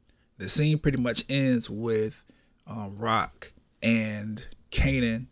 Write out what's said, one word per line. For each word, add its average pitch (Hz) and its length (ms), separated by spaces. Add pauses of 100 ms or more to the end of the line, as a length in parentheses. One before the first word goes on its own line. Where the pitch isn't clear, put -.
(380)
The 95 100
scene 151 300
pretty 139 200
much 120 300
ends 135 420
with, 110 540 (420)
um, 104 320
Rock 113 540 (300)
and 107 600 (260)
Kanan 127 600